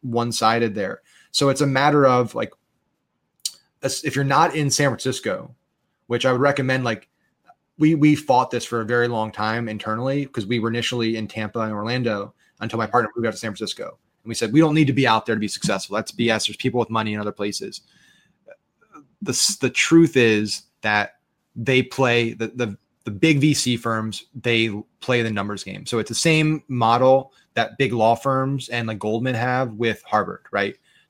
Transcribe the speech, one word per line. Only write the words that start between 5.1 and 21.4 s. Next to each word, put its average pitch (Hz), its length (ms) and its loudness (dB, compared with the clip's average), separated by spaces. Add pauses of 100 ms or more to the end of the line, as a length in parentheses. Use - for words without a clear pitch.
which 120 180 -2
I 131 60 4
would 123 100 0
recommend, 131 440 0
like, 113 240 -6 (680)
we, 156 180 4
we 151 180 6
fought 127 360 2
this 120 140 -4
for 120 160 -4
a 110 60 -6
very 120 220 2
long 110 220 -2
time 110 380 -2
internally 113 580 -4
'cause 110 200 -6
we 117 140 -2
were 113 100 -2
initially 113 460 -2
in 107 120 -6
Tampa 110 320 -6
and 110 120 -4
Orlando 107 600 -4 (280)
until 113 180 -6
my 110 80 -2
partner 117 280 0
moved 117 120 -2
out 110 60 -2
to 104 40 -14
San 113 140 -8
Francisco. 101 480 -10 (260)
And 110 60 -14
we 113 40 -8
said, 110 160 -2
"We 139 100 6
don't 156 140 4
need 156 120 4
to 139 80 2
be 135 120 2
out 110 200 2
there 113 80 0
to 107 60 -2
be 104 80 -2
successful. - 460 -4
That's 110 160 -4
B 117 200 0
S. 110 160 0
There's 104 100 -8
people 123 240 -2
with 113 80 -4
money 110 240 -2
in 107 80 -6
other 104 120 -6
places." 104 500 -8 (1400)
The 139 120 -4
s-, - 240 -2
the 131 120 -2
truth 165 480 4
is 107 460 2 (180)
that 104 360 -2 (380)